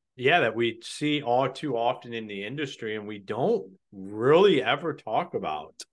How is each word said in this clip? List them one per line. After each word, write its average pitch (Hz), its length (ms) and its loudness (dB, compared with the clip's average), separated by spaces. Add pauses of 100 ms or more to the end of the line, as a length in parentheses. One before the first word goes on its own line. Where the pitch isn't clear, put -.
(160)
Yeah, 143 240 4
that 113 160 0
we 117 260 0
see 147 400 -4
all 123 260 2
too 135 280 -6
often 120 360 -2
in 113 140 -8
the 101 180 -8
industry 120 520 -6
and 104 100 -8
we 107 120 -10
don't 127 520 -2 (220)
really 127 680 4
ever 143 320 0
talk 131 400 -4
about. 78 460 -6 (120)